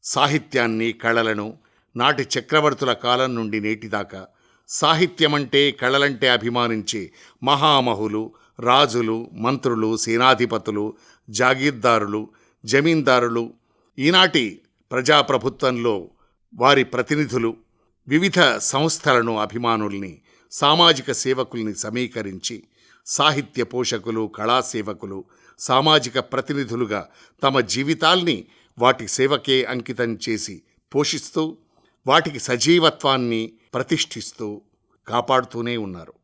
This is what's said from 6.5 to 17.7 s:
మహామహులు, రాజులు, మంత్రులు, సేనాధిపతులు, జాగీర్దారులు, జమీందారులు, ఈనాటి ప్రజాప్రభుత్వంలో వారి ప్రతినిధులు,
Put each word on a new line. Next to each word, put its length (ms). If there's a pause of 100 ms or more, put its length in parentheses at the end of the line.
మహామహులు, 920 (280)
రాజులు, 720
మంత్రులు, 640
సేనాధిపతులు, 1000 (360)
జాగీర్దారులు, 1000 (360)
జమీందారులు, 880 (460)
ఈనాటి 600 (320)
ప్రజాప్రభుత్వంలో 1160 (460)
వారి 300
ప్రతినిధులు, 720 (520)